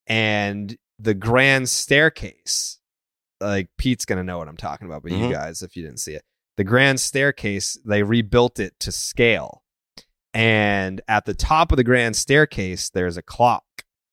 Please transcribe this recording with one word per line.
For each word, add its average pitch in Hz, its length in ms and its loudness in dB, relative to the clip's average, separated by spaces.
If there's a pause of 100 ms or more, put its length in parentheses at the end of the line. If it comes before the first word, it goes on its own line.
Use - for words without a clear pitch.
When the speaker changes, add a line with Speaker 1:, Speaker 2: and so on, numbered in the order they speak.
Speaker 1:
and 104 720 -2 (220)
the 107 160 0
grand 127 540 4
staircase, - 1080 -2 (640)
like, 98 280 -4 (100)
Pete's - 260 0
gonna 92 180 -4
know 90 140 -8
what 82 100 -10
I'm 78 100 -18
talking 80 300 -10
about, 76 140 -12
but 85 100 -10
Speaker 2:
Mm-hmm. 98 140 -2
Speaker 1:
you 120 60 0
guys, 82 320 -8
if 87 120 -16
you 87 80 -12
didn't 64 160 -14
see - 140 -10
it, 76 100 -12 (340)
the 104 60 0
grand 127 360 4
staircase, 120 840 -2
they 104 200 2
rebuilt 117 560 2
it 95 220 -6
to - 100 -6
scale. - 720 -2 (720)
And 104 720 0
at 107 180 0
the 104 80 -6
top 160 380 2
of 151 60 2
the 127 60 2
grand 117 320 2
staircase, 110 720 0
there's 90 280 -2
a 87 60 -10
clock. 117 400 0 (500)